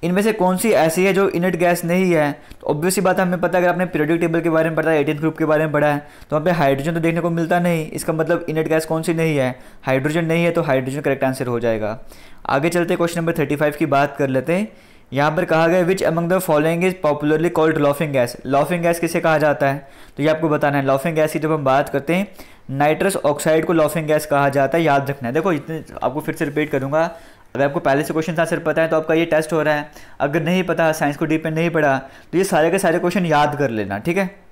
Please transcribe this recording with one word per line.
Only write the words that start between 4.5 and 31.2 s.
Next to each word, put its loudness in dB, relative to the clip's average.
बारे 2
में -4
पढ़ा 0
है, 4
एटीन 0
ग्रुप -4
के 0
बारे 2
में -2
पढ़ा 2
है, 0
तो -8
वहाँ -2
पे 2
हाइड्रोजन 0
तो -2
देखने 0
को -2
मिलता 0
नहीं, -2
इसका -6
मतलब 0
इनर्ट -2
गैस 0
कौन -2
सी 0
नहीं 0
है? -2
हाइड्रोजन 0
नहीं 0
है, 2
तो 0
हाइड्रोजन 0
करेक्ट 0
आंसर -2
हो -2
जाएगा। -2
आगे 2
चलते 0
क्वेश्चन 0
नंबर 0
थर्टी 0
फ़ाइव 0
की 0
बात 2
कर 0
लेते -2
हैं। -2
यहाँ 2
पर 0
कहा 2
गया, 2
"Which 0
among 0
the 0
following 2
is 0
popularly 2
called 2
laughing 0
gas?" 0
लाफिंग 0
गैस 0
किसे -2
कहा 2
जाता 2
है? -4
तो -4
ये 4
आपको 0
बताना 0
है। 0
लाफिंग 0
गैस 0
की -4
जब -2
हम -2
बात 2
करते -2
हैं, -2
नाइट्रस 0
ऑक्साइड 0
को -2
लाफिंग 0
गैस 0
कहा 2
जाता 0
है, 0
याद 2
रखना -6
है। -6
देखो, 0
इतने -6
आपको -4
फिर -6
से -2
रिपीट -2
करूँगा, -2
अगर 2
आपको -2
पहले 2
से -4
क्वेश्चन -2
आंसर 0
पता 0
है 0
तो 0
आपका 0
ये 2
टेस्ट 0
हो 0
रहा 2
है, -6
अगर 0
नहीं 0
पता, 0
साइंस -2
को -2